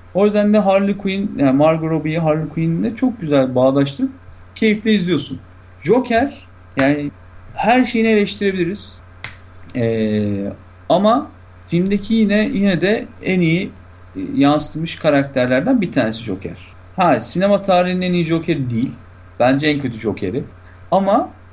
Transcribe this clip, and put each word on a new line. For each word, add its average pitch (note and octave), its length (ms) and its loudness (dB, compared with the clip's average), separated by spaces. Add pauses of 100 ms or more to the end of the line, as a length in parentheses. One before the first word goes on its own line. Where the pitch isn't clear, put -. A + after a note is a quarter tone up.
(160)
O F#3+ 100 4
yüzden G#3 280 2
de G#3+ 60 6
Harley G3 380 2
Quinn, G3 420 -4
yani C3+ 180 4
Margot D#3+ 340 2
Robbie'yi D#3 280 -2
Harley D#3+ 300 0
Quinn'le E3 460 -2
çok A#3+ 260 -2
güzel C3+ 340 2
bağdaştırıp C#3 560 2 (440)
keyifle A3 380 0
izliyorsun. F3 460 -2 (440)
Joker, A#3+ 640 0 (340)
yani D3 300 0 (440)
her B3 300 2
şeyini A3+ 240 0
eleştirebiliriz. G3+ 880 -2 (800)
Ee, G#2+ 760 -2 (360)
ama G#3+ 380 2 (420)
filmdeki G3 460 -2
yine, G#3+ 380 2
yine G3 280 0
de G#3+ 260 0 (160)
en F#3 180 0
iyi, E3+ 300 0 (460)
e, F#2+ 40 -10 (160)
yansıtılmış D3+ 600 0
karakterlerden C#3 840 0
bir F3+ 120 -4
tanesi A2+ 320 -2
Joker. - 500 -10 (220)
Ha, D#3+ 240 2
sinema G3 420 0
tarihinin F3+ 400 2
en F3+ 100 -2
iyi F3 120 2
Joker'i D#3+ 460 -2
değil. A#2+ 200 -2 (500)
Bence C#3 260 2
en D3 140 0
kötü A2+ 180 -6
Joker'i. G#2 460 -4 (460)
Ama, G3 380 2 (240)